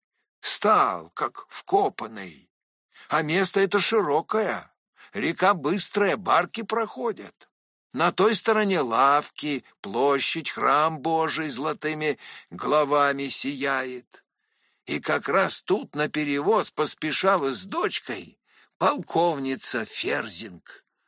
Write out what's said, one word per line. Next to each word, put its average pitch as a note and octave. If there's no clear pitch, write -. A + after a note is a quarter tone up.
Стал, B2
как -
вкопанный. A2+
А D#3
место D#3+
это G3
широкое, G3+
река E3
быстрая, F3+
барки C#3+
проходят. A3
На E3
той G#3+
стороне G#3
лавки, C#3
площадь, C3+
храм D3
Божий D#3+
золотыми D3+
главами C#3
сияет. C3
И C#3+
как D3
раз F3
тут -
на D3+
перевоз D3+
поспешала D3+
с A#2+
дочкой -
полковница C#3+
Ферзинг. G#2+